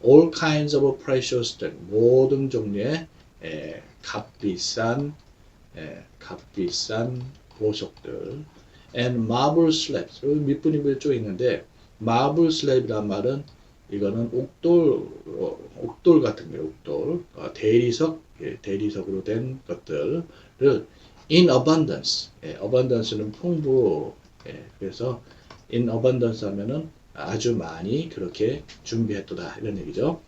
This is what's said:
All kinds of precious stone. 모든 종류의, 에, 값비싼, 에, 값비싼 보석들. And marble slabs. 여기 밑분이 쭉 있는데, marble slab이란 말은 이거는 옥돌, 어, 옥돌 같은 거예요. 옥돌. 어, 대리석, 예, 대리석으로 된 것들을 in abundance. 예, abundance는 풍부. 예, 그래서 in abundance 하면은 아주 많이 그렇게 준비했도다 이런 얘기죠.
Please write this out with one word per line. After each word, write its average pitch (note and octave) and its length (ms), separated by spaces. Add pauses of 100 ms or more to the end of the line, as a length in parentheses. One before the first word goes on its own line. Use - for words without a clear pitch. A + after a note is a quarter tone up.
All D#3 260
kinds D3+ 440
of C3+ 280
precious B2+ 500
stone. - 240 (120)
모든 C3 600
종류의, A#2 580 (360)
에, D#2+ 380 (220)
값비싼, A#2 1120 (600)
에, - 280 (160)
값비싼 A2+ 1040 (340)
보석들. G#2+ 880 (500)
And B2 280
marble D3 460
slabs. - 540
여기 C#3+ 120
밑분이 C#3+ 640
쭉 C#3+ 160
있는데, G#2 500 (340)
marble C#3+ 500
slab이란 A#2 580
말은 G#2+ 360 (460)
이거는 G#2 440
옥돌, E3 760 (160)
어, - 340 (220)
옥돌 D#3 400
같은 D#2+ 300
거예요. D2+ 140
옥돌. D#2 600 (100)
어, - 180
대리석, A#2+ 680 (200)
예, - 160
대리석으로 G2 680
된 B2+ 440
것들을 C3 1200 (460)
in E3+ 180
abundance. C3+ 800 (140)
예, - 80 (100)
abundance는 A2+ 680
풍부. C3 840 (340)
예, - 180 (120)
그래서 A#2+ 440 (500)
in A#2+ 180
abundance A#2 580
하면은 A2+ 420 (240)
아주 A2 420
많이 G2+ 540
그렇게 G#2 540 (200)
준비했도다 G2+ 800
이런 G#2 160
얘기죠. G2+ 500